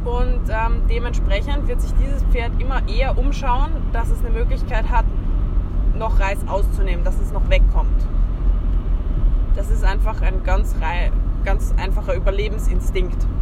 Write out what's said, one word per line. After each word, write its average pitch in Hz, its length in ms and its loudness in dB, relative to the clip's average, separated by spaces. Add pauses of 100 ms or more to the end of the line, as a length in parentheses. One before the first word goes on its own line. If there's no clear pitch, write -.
Und, 240 460 0
ähm, 226 400 0
dementsprechend 220 760 0
wird 240 120 0
sich - 160 -2
dieses 262 280 0
Pferd 233 360 2
immer 254 280 0
eher - 300 0
umschauen, 269 540 0 (220)
dass 226 160 -2
es - 100 0
eine 233 120 0
Möglichkeit - 580 0
hat, 226 160 2 (920)
noch 220 220 2
Reis 196 280 0
auszunehmen, - 580 0
dass - 140 0
es - 120 -2
noch - 180 0
wegkommt. - 560 2 (1500)
Das 220 140 -4
ist - 160 2
einfach 196 360 0
ein - 220 0
ganz 185 380 0
rei-, 160 300 0 (340)
ganz 185 360 0
einfacher - 340 -2
Überlebensinstinkt - 1120 -2 (140)